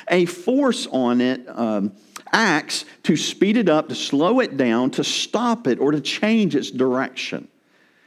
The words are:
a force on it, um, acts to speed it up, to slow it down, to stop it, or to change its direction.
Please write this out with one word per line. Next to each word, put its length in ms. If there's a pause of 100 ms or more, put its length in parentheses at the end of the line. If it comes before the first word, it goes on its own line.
a 180
force 640
on 320
it, 280
um, 440 (400)
acts 520 (200)
to 120
speed 400
it 120
up, 200
to 60
slow 460
it 160
down, 340
to 140
stop 640
it, 100
or 140
to 80
change 560
its 160
direction. 760 (600)